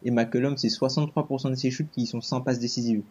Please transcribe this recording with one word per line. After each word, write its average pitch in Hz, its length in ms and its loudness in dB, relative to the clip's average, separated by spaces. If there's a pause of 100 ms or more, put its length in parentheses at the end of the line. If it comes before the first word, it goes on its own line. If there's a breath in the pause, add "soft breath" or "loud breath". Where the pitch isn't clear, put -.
Et 120 80 0
McCollum, 123 460 2
c'est 113 120 2
soixante-trois 147 580 0
pour 135 140 -2
cent 139 80 0
de 131 60 0
ses 127 160 0
shoots 156 200 -2
qui 120 140 0
sont 113 160 -6
sans 127 200 -2
passe 127 180 0
décisive. 117 520 0